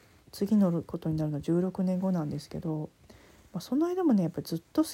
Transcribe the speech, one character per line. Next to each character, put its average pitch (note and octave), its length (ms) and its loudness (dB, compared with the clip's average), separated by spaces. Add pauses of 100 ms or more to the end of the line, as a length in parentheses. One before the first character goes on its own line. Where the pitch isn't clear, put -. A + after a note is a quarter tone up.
(320)
次 G3+ 240 2
乗 G3 140 6
る E3+ 120 0
こ - 160 -8
と E3+ 100 -4
に D#3+ 80 0
な D#3 80 0
る D3+ 60 -2
の D3 60 -4
は C#3+ 40 -4
十 E3+ 200 2
六 F#3 240 -2
年 F#3 140 0
後 F#3+ 140 0
な E3+ 120 0
ん D3 60 -4
で D3 80 -4
す - 100 -12
け D3+ 120 -8
ど、 D#3 300 -4 (640)
ま F#3+ 60 -6
あ、 - 20 -4
そ - 160 -4
の D#4 100 2
間 F4+ 180 0
も D4 80 6
ね、 G3 120 4
や D#3+ 40 0
っ E3+ 40 -4
ぱ - 80 -4
り E3 60 -12
ず - 100 -4
っ E3 60 -8 (100)
と D#4 120 2
好 - 100 -2